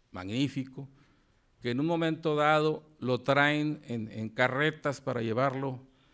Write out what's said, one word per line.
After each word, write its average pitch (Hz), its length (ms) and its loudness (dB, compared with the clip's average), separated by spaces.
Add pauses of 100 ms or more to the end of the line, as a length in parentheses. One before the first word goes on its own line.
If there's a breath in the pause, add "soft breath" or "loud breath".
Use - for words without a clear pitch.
(120)
magnífico, 131 760 -4 (760 soft breath)
que 120 100 -2
en 123 100 0
un 156 60 0
momento 165 500 0
dado 156 520 2 (100)
lo 123 200 0
traen 147 640 2
en, 113 300 -6
en 110 160 -6
carretas 139 720 0
para 120 200 -4
llevarlo 131 600 -2 (320 soft breath)